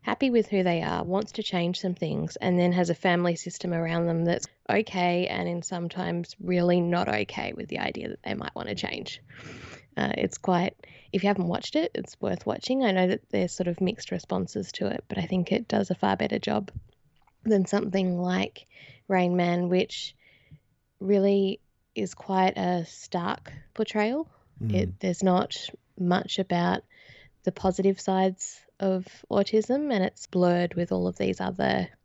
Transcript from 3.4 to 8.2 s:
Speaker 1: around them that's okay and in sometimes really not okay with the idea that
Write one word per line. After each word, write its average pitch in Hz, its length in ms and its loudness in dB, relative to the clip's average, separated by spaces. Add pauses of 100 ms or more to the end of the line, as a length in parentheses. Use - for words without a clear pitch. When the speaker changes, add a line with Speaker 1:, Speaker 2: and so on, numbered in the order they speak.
Speaker 1:
around 165 340 0
them 165 180 2
that's 170 220 0 (220)
okay 180 580 0
and 175 200 -4
in 170 140 -6
sometimes 170 840 -6
really 175 380 4
not 170 260 2
okay - 480 -2
with - 140 -10
the - 100 -4
idea - 300 -4
that - 140 -12